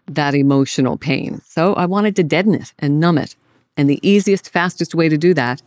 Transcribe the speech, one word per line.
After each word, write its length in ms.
that 260
emotional 640
pain. 480
So 300
I 100
wanted 320
to 60
deaden 300
it 260
and 200
numb 180
it. 180
And 120
the 180
easiest, 420
fastest 440
way 140
to 100
do 180
that 320